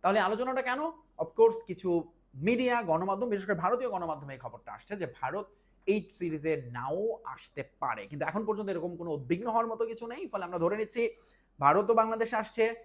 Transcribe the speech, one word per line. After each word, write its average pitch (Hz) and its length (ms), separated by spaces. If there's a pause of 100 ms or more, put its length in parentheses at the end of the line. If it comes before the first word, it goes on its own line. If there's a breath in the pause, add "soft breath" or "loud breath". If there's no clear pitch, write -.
তাহলে 196 240
আলোচনাটা 254 420
কেন? 254 120 (420)
Of 156 160
course 226 200 (120)
কিছু 185 200 (580)
মিডিয়া, 247 280 (140)
গণমাধ্যম, 190 420
বিশেষ 190 160
করে 175 160
ভারতীয় 240 300
গণমাধ্যমে 151 420
এই 127 80
খবরটা 120 320
আসছে - 240
যে 170 60 (140)
ভারত 180 260 (460 soft breath)
এই 214 60 (200)
সিরিজে 156 340 (240)
নাও 135 240 (320)
আসতে - 300 (200)
পারে, 113 280
কিন্তু 147 200
এখন 202 180
পর্যন্ত 208 260
এরকম 175 260
কোনো 170 160
উদ্বিগ্ন 175 380
হওয়ার 226 180
মতো 220 180
কিছু 226 220
নেই। 277 100 (100)
ফলে 190 160
আমরা 180 160
ধরে 190 160
নিচ্ছি 214 220 (600 loud breath)
ভারতও 196 380
বাংলাদেশে 226 420
আসছে 220 200 (220)